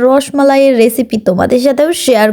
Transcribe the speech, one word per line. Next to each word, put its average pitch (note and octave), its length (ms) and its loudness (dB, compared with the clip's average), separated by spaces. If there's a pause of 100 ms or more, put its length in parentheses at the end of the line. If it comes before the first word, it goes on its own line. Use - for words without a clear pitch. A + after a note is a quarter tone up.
রসমালাইয়ের C#4 720 2
রেসিপি A#3+ 340 -2 (120)
তোমাদের F#3+ 380 0
সাথেও C#4+ 240 0 (140)
শেয়ার G#3+ 280 2